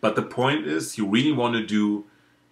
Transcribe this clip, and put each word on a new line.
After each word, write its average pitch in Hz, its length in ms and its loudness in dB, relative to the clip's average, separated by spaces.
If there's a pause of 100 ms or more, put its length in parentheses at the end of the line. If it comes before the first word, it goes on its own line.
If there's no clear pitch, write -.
But 107 160 0
the 107 60 0
point 131 440 -2
is, 156 320 -6
you 104 80 -2
really 123 240 4
want 120 240 0
to 110 100 -2
do 104 400 0 (480)